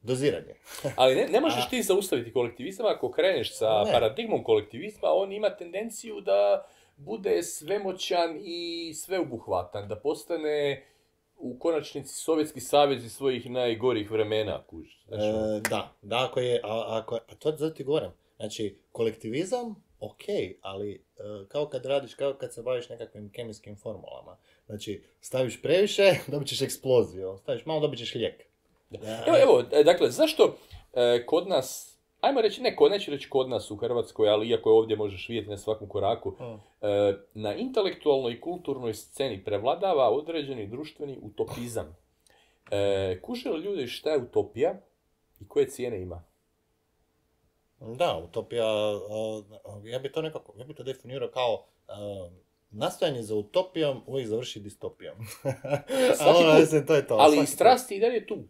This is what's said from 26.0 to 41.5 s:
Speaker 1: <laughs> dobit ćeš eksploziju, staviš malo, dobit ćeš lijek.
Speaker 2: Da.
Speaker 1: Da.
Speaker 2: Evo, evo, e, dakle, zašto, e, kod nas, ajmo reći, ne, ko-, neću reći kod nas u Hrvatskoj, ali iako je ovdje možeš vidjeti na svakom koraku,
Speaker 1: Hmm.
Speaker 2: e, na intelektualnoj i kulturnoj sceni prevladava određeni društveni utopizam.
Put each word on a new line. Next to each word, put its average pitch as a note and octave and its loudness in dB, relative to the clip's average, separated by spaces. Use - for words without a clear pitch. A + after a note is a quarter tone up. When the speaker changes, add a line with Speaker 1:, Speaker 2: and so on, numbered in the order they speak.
Speaker 1:
<laughs> - -10
dobit C#3+ -4
ćeš B2+ -4
eksploziju, G2 0
staviš B2+ -8
malo, D#3 -2
dobit D3 -2
ćeš A#2 -10
lijek. G#2+ -6
Speaker 2:
Da. - -16
Speaker 1:
Da. A2 -10
Speaker 2:
Evo, D#4+ 6
evo, B2+ 8
e, D3 8
dakle, E3 6
zašto, - 4
e, A#2+ 4
kod F3 0
nas, - -2
ajmo C4+ 2
reći, G#3+ 0
ne, A3+ -2
ko-, A3+ 8
neću G3 -2
reći - -8
kod C3 2
nas A2 -4
u G#2+ -8
Hrvatskoj, A2+ 0
ali G#2+ 4
iako A2 2
je A2 10
ovdje A2 6
možeš G2+ -6
vidjeti G#2+ -6
na G2+ -6
svakom G#2+ -6
koraku, G2+ -2
Speaker 1:
Hmm. A#2 -14
Speaker 2:
e, G2+ 2
na G#2+ -6
intelektualnoj D#3+ 0
i A#2+ -12
kulturnoj C#3 -6
sceni A2 -6
prevladava C3+ 2
određeni C#3 -4
društveni C#3 -12
utopizam. A2 -8